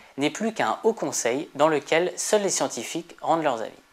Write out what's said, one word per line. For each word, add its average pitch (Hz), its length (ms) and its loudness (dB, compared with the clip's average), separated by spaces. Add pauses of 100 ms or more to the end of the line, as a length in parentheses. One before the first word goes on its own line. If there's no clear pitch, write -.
(160)
n'est 139 140 0
plus 214 240 -4
qu'un 113 300 0
haut 220 100 4
conseil 135 600 -2
dans 147 120 4
lequel 160 480 2
seuls - 280 2
les 190 60 0
scientifiques - 720 -4
rendent 156 240 2
leurs 120 200 0
avis. 92 80 -8 (200)